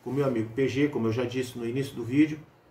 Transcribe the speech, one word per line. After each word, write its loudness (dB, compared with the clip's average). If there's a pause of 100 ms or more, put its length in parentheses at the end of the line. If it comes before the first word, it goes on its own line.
com -8
meu 0
amigo 0
P 2
G, 2
como 0
eu 2
já 0
disse -4
no -4
início -2
do -8
vídeo, 2 (320)